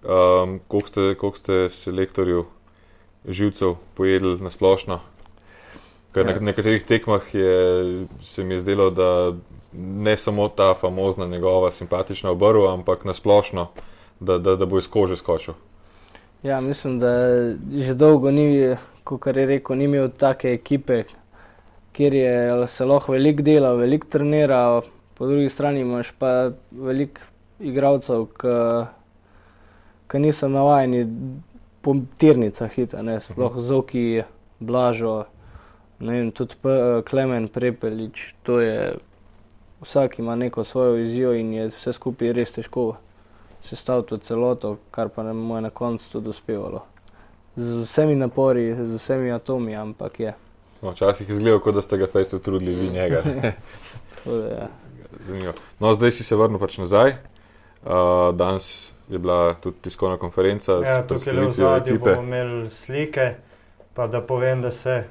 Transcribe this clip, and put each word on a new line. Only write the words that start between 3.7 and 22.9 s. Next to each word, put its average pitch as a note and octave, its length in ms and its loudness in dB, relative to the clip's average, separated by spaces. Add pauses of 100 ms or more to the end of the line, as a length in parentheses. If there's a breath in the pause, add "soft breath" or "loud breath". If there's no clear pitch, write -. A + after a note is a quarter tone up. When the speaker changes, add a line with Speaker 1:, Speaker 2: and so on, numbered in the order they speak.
Speaker 1:
pojedli F#2+ 460 0
na F#2 120 -10
splošno? F#2+ 500 0 (1120 loud breath)
Ker F#2+ 120 2
na G2 60 0
Speaker 2:
Ja. F#2+ 80 -2
Speaker 1:
nekaterih G#2 440 0
tekmah A2 460 0
je, F#2+ 240 2 (680)
se - 240 -10
mi F#2 100 -4
je F2+ 60 -4
zdelo, G2 300 2
da F2+ 420 2 (400)
ne G2+ 440 -2
samo G#2 320 -2
ta F#2+ 260 4
famozna F#2 520 -2
njegova F2+ 440 2
simpatična F#2 600 -4
obrv, G2+ 360 6
ampak F#2 380 -2
na G2 80 -4
splošno, G2 560 2 (480 loud breath)
da, F#2 220 0
da, F#2+ 160 4
da F#2 120 0
bo F#2+ 120 0
iz F2+ 100 -4
kože F#2 280 0
skočil. E2 380 -4 (840 soft breath)
Speaker 2:
Ja, C3+ 200 -4
mislim, C3 380 -4
da A#2+ 120 2 (640)
že C3+ 200 -2
dolgo C#3 360 6
ni, C#3 460 4 (240 loud breath)
kakor C3 360 -4
je C3+ 100 2
rekel, C3+ 300 -2
ni C#3 80 0
imel C#3+ 260 2
take C3 400 0
ekipe, B2 520 0 (920 soft breath)
kjer C#3+ 200 2
je B2+ 200 4 (320)
se - 180 -4
lahko C#3 280 2